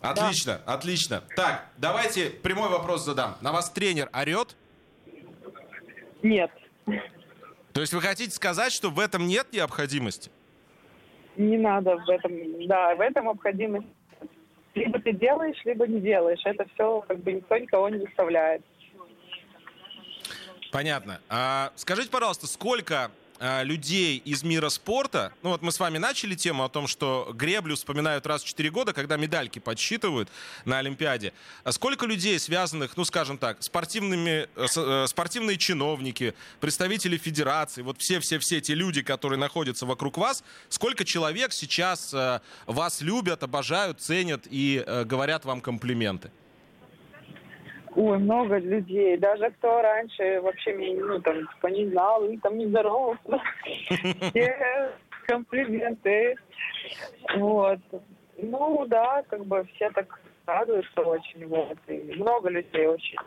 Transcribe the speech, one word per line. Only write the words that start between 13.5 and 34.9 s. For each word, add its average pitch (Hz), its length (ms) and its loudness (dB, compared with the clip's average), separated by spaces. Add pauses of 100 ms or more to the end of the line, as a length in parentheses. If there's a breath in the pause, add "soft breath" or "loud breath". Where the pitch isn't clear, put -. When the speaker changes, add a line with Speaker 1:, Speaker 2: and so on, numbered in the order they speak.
Speaker 1:
Либо 220 240 0
ты 220 140 0
делаешь, 285 520 2
либо 233 220 2
не 220 120 0
делаешь. 180 460 4
Это 202 280 0
все, 220 340 2
как 185 120 -2
бы, 185 140 -2
никто 190 240 2
никого 202 320 2
не 214 100 -4
заставляет. 165 640 2 (2000 loud breath)
Speaker 2:
Понятно. 135 480 -2 (100)
А 131 460 0
скажите, 220 340 -4
пожалуйста, 214 380 -2
сколько 165 640 -2 (280)
а, 131 240 0
людей 156 540 0
из 143 260 -4
мира 160 260 0
спорта, 196 640 -2 (100)
ну 170 60 -2
вот 170 120 -2
мы 170 100 -2
с - 80 -2
вами 165 180 0
начали 202 380 -2
тему 156 280 0
о 131 60 0
том, 147 180 -4
что 131 460 -2
греблю 156 420 0
вспоминают 147 520 -2
раз 151 160 -2
в - 40 -10
четыре 156 220 -2
года, 208 240 -2
когда 143 240 -2
медальки 151 420 -2
подсчитывают 139 720 -2 (360 loud breath)
на 131 140 0
Олимпиаде. 135 540 -4 (300 loud breath)
А 127 80 -2
сколько 247 340 -2
людей, 202 340 0
связанных, 160 580 -2
ну, 175 80 -2
скажем 139 320 -2
так, 117 240 -4
спортивными, 170 920 -2
э, 127 120 -2
с-, 147 100 0
э, 135 300 2